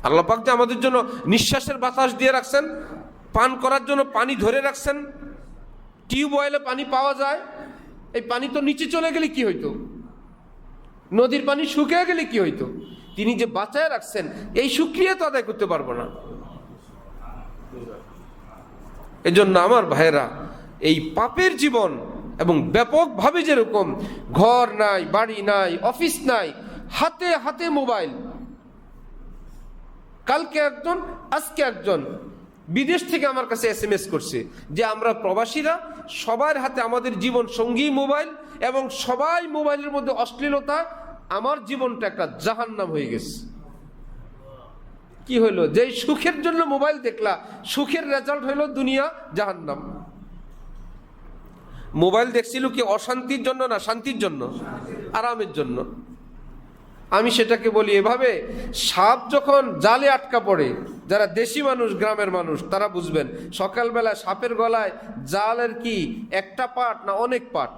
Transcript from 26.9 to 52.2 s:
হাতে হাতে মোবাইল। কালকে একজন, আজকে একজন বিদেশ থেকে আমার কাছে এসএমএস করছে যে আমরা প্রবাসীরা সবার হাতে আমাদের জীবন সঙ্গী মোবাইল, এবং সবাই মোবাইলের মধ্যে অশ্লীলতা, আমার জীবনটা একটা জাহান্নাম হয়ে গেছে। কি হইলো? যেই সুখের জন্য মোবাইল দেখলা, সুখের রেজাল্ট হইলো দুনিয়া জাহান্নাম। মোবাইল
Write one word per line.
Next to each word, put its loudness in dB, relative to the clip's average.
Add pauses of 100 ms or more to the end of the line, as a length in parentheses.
হাতে 0
হাতে -4
মোবাইল। 0 (2250)
কালকে 0
একজন, 0 (300)
আজকে -2
একজন 0 (600)
বিদেশ 0
থেকে 2
আমার 0
কাছে -2
এসএমএস 0
করছে -4 (260)
যে 0
আমরা 0
প্রবাসীরা 0 (300)
সবার 0
হাতে -2
আমাদের -2
জীবন 0
সঙ্গী 0
মোবাইল, 0 (320)
এবং 0
সবাই 0
মোবাইলের -2
মধ্যে -2
অশ্লীলতা, -2 (440)
আমার -2
জীবনটা -4
একটা -4 (120)
জাহান্নাম -4
হয়ে -2
গেছে। -8 (1800)
কি 2
হইলো? 6
যেই 4
সুখের 0
জন্য 2
মোবাইল 0
দেখলা, -2 (260)
সুখের -2
রেজাল্ট -2
হইলো 0
দুনিয়া 0 (200)
জাহান্নাম। -6 (1900)
মোবাইল 4